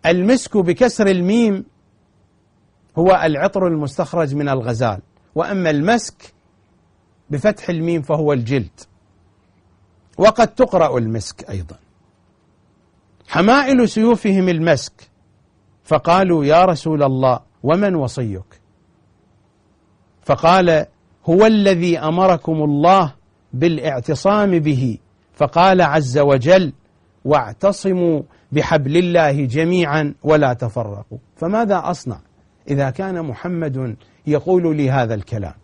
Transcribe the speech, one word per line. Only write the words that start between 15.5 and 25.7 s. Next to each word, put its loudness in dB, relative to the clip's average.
فقالوا: 0
"يا 4
رسول -2
الله، 0
ومن 0
وصيك؟" -8
فقال: 2
"هو 4
الذي 2
أمركم 0
الله 2
بالاعتصام 0
به، -2
فقال 2